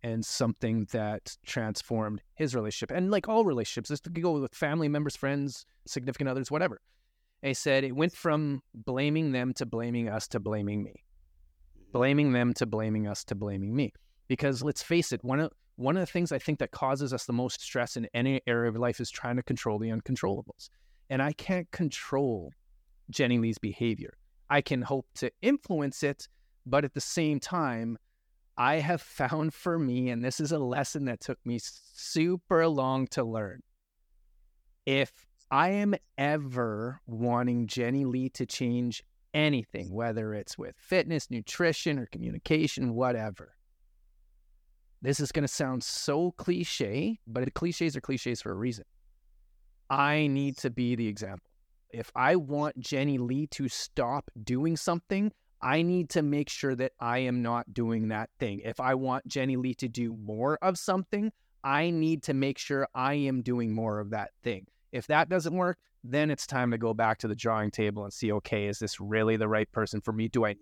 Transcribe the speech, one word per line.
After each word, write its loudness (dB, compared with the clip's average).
and -2
something 0
that -4
transformed -4
his -2
relationship. -2
And 2
like 2
all 6
relationships, 0
this -4
could -6
go 2
with -4
family 0
members, 0
friends, -2
significant -4
others, -4
whatever. 0
And -2
he 2
said, 4
"It -2
went 4
from 0
blaming 2
them 0
to -4
blaming -2
us -4
to -2
blaming -2
me. -16
Blaming 4
them 4
to 0
blaming 0
us -6
to -4
blaming -4
me." 0
Because 0
let's -2
face 2
it, -4
one 0
of, 0
one 2
of 2
the -2
things 0
I 0
think -2
that -4
causes 0
us -4
the -4
most -2
stress -4
in -4
any 2
area 2
of -2
life 0
is -4
trying -4
to -2
control -2
the -2
uncontrollables. -4
And 0
I 0
can't -4
control -2
Jenny 4
Lee's 2
behavior. -2
I 6
can 0
hope -4
to -2
influence 0
it, -2
but 4
at -2
the -4
same 2
time, -2
I 6
have 2
found -2
for 0
me, 2
and -2
this -2
is 0
a 0
lesson -2
that -4
took -6
me -2
super 2
long 2
to 0
learn, -4
if 0
I 4
am 2
ever -2
wanting 0
Jenny 0
Lee 0
to -4
change -2
anything, 0
whether -2
it's -10
with -10
fitness, 0
nutrition, 0
or -6
communication, -2
whatever, -2
this 2
is -2
gonna 0
sound -2
so -2
cliche, -2
but -2
cliches -2
are -4
cliches -4
for -6
a -4
reason. -4
I 4
need 0
to -2
be 0
the 0
example. -8
If -8
I 4
want -2
Jenny 0
Lee 0
to -4
stop -4
doing 2
something, 0
I 4
need 2
to 2
make 2
sure -2
that -2
I 0
am 0
not -2
doing 0
that -4
thing. -4
If -6
I 4
want -2
Jenny 0
Lee 0
to -6
do -2
more 0
of 2
something, 0
I 2
need 2
to 0
make 2
sure 0
I 0
am 0
doing 0
more 0
of -6
that -4
thing. -4
If -6
that 6
doesn't 0
work, 0
then 2
it's -4
time 2
to 0
go 2
back 2
to -2
the 0
drawing 0
table -2
and -10
see, 0
okay, 0
is -4
this -6
really 2
the 2
right 2
person -2
for -4
me? 0
Do 2
I 0